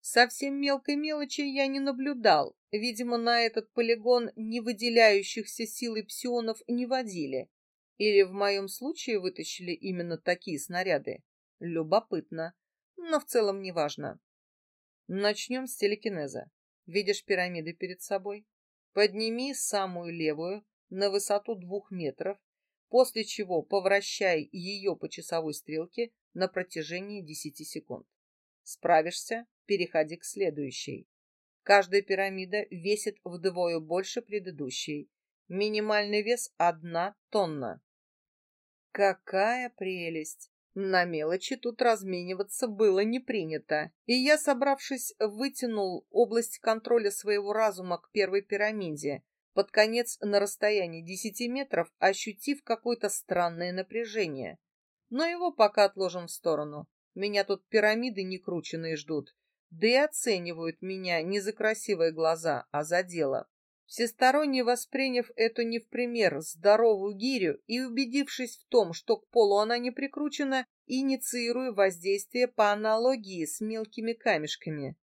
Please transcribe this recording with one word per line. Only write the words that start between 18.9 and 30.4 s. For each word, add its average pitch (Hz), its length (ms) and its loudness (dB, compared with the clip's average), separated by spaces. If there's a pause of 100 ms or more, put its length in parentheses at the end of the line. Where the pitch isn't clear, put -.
Подними 226 600 0
самую 180 580 -4
левую 165 500 -4 (280)
на 196 180 0
высоту 202 460 -2
двух 185 340 -10
метров, 180 480 -6 (520)
после 247 340 4
чего 180 400 -4
повращай 190 880 2
ее 190 440 -4
по - 140 -10
часовой 160 460 -6
стрелке 175 560 -6 (240)
на 185 120 0
протяжении 185 760 -8
десяти 156 400 -12
секунд. - 420 -12 (560)
Справишься? 175 840 0 (180)
Переходи 170 520 -2
к - 60 -20
следующей. 147 840 -6 (560)